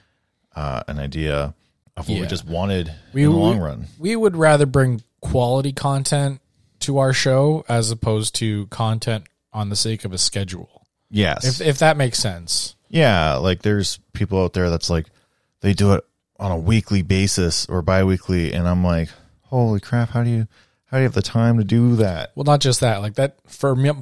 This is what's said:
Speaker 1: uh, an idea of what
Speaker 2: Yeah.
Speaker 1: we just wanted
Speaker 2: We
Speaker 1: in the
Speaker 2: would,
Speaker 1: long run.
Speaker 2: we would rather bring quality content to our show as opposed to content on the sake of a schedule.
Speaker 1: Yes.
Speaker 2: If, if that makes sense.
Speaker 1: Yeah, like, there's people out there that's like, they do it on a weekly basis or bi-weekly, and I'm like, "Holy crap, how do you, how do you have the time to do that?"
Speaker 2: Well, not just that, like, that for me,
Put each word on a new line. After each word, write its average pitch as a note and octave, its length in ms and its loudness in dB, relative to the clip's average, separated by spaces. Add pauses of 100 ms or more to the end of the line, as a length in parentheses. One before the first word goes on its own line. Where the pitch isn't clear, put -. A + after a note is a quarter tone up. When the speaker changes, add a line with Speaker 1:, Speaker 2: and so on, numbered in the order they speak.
(560)
Speaker 1:
uh, C#2 320 -6
an D2 120 -8
idea D2 540 -4 (420)
of - 120 -12
what - 80 -4
Speaker 2:
Yeah. F2 60 -4
Speaker 1:
we D#2+ 60 -6
just F2 180 -8
wanted F2+ 480 -4 (200)
Speaker 2:
We C#3 100 0
Speaker 1:
in D3+ 80 4
the E3 40 4
Speaker 2:
would, E3 60 2
Speaker 1:
long F3+ 180 2
run. A2+ 280 -6 (120)
Speaker 2:
we G3 160 -2
would G#3+ 200 2
rather D3+ 320 6
bring B2+ 340 2 (200)
quality C3 520 0
content C#3 640 -2 (420)
to C#3 180 0
our C3 140 4
show C#3+ 540 2
as A2+ 220 0
opposed A2 460 -2
to G#2 320 -2
content A2 580 -4 (260)
on G#2 180 -6
the G2+ 60 -4
sake A2 300 -4
of F#2 80 -8
a F#2 60 -6
schedule. F#2 680 -6 (240)
Speaker 1:
Yes. G#2 500 0
Speaker 2:
If, - 80 -4
if C3+ 120 2
that D#3 180 4
makes B2+ 220 -2
sense. E2+ 560 -6 (140)
Speaker 1:
Yeah, F#2+ 460 4
like, F2 280 -2
there's G#2 340 -2 (160)
people F#2+ 300 -2
out F2 100 -4
there F2+ 160 0
that's E2 200 -2
like, E2 180 -2 (540)
they G2+ 120 2
do G2+ 200 4
it - 120 -2 (340)
on G2 120 -4
a E2+ 60 -2
weekly G2+ 440 0
basis F#2+ 640 0
or F2+ 160 -4
bi-weekly, F#2 720 2
and F2 140 -2
I'm F2+ 160 2
like, E2 260 0 (320)
"Holy A2+ 400 -2
crap, A#2+ 300 -2
how A#2+ 120 -2
do A#2 60 0
you, A2+ 180 0 (380)
how C3 120 -4
do C3 40 4
you - 60 4
have - 60 -2
the G#2+ 80 0
time A#2 360 2
to G#2+ 80 2
do A#2+ 320 4
that?" F#2 380 -2
Speaker 2:
Well, C#3 100 -6
not D3 160 4
just B2+ 200 2
that, A2 200 0
like, G2+ 140 -6
that C#3 320 -2
for C3+ 280 -2
me, C3+ 160 2 (100)